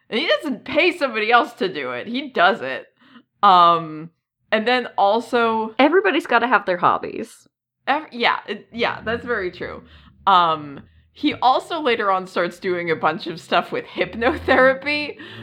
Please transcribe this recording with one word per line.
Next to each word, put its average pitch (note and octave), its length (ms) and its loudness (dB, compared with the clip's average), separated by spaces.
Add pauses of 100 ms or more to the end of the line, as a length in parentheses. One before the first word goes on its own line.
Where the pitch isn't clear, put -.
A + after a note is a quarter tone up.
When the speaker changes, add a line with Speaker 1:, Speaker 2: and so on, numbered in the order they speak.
(100)
Speaker 1:
And A3 100 -2
he E4+ 60 -2
doesn't E4+ 400 -4
pay D#4 280 0
somebody A3 380 -2
else A#3+ 220 4
to F#3+ 180 -4
do C3 200 -8
it. B2 140 -8
He C4 220 -8
does G#3 320 2
it. B2+ 260 -8 (560)
Um, E3 680 4 (400)
and A3 180 -2
then B3 200 0 (100)
also A3+ 800 0
Speaker 2:
Everybody's D#4+ 480 2
gotta A#3+ 220 2
have A3+ 180 0
their F3+ 100 0
hobbies. - 720 -2 (380)
Speaker 1:
Ev-, D#4 260 -4
yeah, A#3 340 0
it, - 260 -12
yeah, A3 280 -4
that's A#3+ 240 -6
very G#3+ 260 -6
true. B2+ 340 -12 (420)
Um, D#3+ 560 2 (320)
he D4 200 -2
also D#4+ 460 0
later A3 300 0
on F#3 160 0
starts F3 320 -4
doing F3 320 -4
a D#3 60 0
bunch D#3+ 300 -2
of E3 140 -10
stuff - 320 -2
with D3 140 -6
hypnotherapy, C4+ 1300 0 (240)